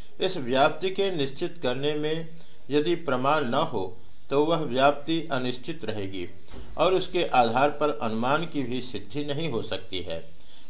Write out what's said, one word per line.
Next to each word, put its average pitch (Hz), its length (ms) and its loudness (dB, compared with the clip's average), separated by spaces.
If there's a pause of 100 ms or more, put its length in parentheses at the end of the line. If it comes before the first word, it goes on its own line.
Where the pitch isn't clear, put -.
(220)
इस 180 160 0
व्याप्ति 139 520 2
के 196 220 0
निश्चित 170 520 -2
करने 135 320 0
में 160 340 -2 (400)
यदि 151 260 2
प्रमाण 147 500 2
न 120 80 0
हो 131 440 0 (320)
तो 143 160 4
वह 165 120 2
व्याप्ति 147 720 2
अनिश्चित 127 540 -2
रहेगी 95 420 -2 (500)
और 170 160 4
उसके 180 300 0
आधार 127 460 4
पर 147 320 0
अनुमान 123 440 0
की 151 180 -2
भी 120 180 -2
सिद्धि 139 440 -4
नहीं 147 240 -2
हो 110 140 -2
सकती 92 380 -4
है। 82 280 -4 (400)